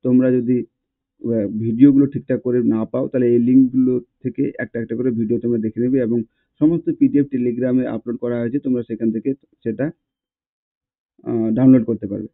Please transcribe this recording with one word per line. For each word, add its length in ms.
তোমরা 280
যদি, 340
আহ, 240
ভিডিওগুলো 600
ঠিকঠাক 340
করে 220
না 220
পাও, 220
তাহলে 200
এই 120
লিঙ্কগুলো 600
থেকে 600
একটা 200
একটা 160
করে 160
ভিডিও 280
তোমরা 180
দেখে 220
নেবে 220
এবং 220
সমস্ত 300
পিডিএফ 360
Telegram-এ 600
আপলোড 320
করা 220
হয়েছে, 200
তোমরা 240
সেখান 280
থেকে 220
সেটা, 280
আহ, 260
ডাউনলোড 360
করতে 220
পারবে। 260